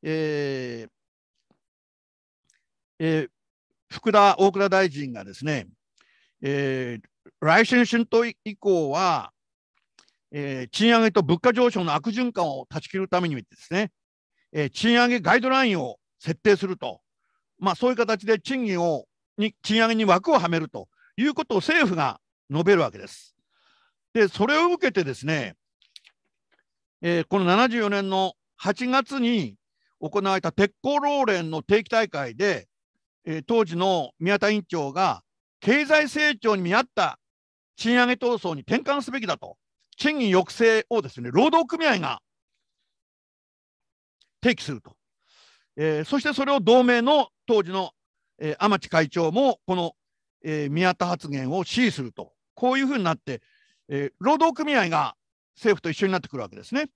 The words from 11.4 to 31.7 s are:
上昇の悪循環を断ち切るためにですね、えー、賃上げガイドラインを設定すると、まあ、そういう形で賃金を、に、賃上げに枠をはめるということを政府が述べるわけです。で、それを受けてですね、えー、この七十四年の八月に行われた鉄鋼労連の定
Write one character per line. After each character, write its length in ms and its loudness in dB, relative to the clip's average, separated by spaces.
上 180 2
昇 140 -2
の 100 -2
悪 160 -2
循 220 -2
環 160 -2
を 200 -8
断 140 -10
ち 60 -20
切 100 -8
る 100 -6
た 120 0
め 100 -2
に 60 -6
で 60 -10
す 160 -14
ね、 180 -2
え 140 -2
ー、 40 -6
賃 260 2
上 120 4
げ 120 0
ガ 160 4
イ 40 2
ド 80 -2
ラ 160 2
イ 60 0
ン 100 0
を 180 -10
設 200 -6
定 180 4
す 100 -6
る 100 -6
と、 240 -10
ま 140 -2
あ、 20 0
そ 140 0
う 20 2
い 40 0
う 20 -12
形 300 -2
で 120 2
賃 280 -4
金 140 -2
を、 260 -2
に、 240 -2
賃 180 2
上 80 4
げ 60 0
に 100 0
枠 260 2
を 80 6
は 100 0
め 120 0
る 80 -8
と 200 -14
い 80 -2
う 80 0
こ 140 -4
と 80 -4
を 40 2
政 300 2
府 80 -2
が 240 -2
述 140 -2
べ 120 6
る 60 2
わ 100 -2
け 60 -18
で 100 -16
す。 260 -20
で、 160 4
そ 180 0
れ 120 2
を 80 4
受 200 0
け 60 2
て 100 0
で 120 -4
す 100 -18
ね、 300 -4
え 200 0
ー、 60 -4
こ 120 0
の 80 2
七 240 4
十 80 -2
四 120 0
年 200 -2
の 240 -2
八 300 -4
月 340 -2
に 360 -2
行 200 -4
わ 140 0
れ 60 0
た 120 -4
鉄 200 2
鋼 160 0
労 260 0
連 260 -2
の 120 -6
定 220 2